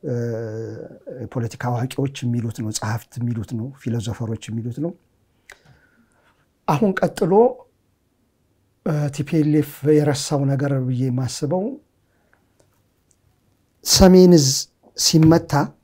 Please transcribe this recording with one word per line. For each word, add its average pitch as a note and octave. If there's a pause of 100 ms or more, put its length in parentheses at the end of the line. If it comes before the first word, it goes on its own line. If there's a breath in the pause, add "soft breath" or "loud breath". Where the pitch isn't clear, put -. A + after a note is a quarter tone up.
እ፣ C3 (1040)
የፖለቲካ A#2
አዋቂዎች C3
የሚሉት A#2+
ነው፣ A2
ጸሐፍት A2
የሚሉት A#2+
ነው፣ A2+ (100)
ፊሎዞፈሮች A2+
የሚሉት A#2
ነው። D#3+ (1800 soft breath)
አሁን F#3+
ቀጥሎ፣ F3 (1500)
እ፣ E3 (140)
ቲ C#3
ፒ E3+
ኤል D3+
ኤፍ D3 (200)
የረሳው D3
ነገር C#3 (100)
ብዬ B2+
የማስበው C3 (2250)
ሰሜን F#3
እዝ D3+ (500)
ሲመታ E3 (320)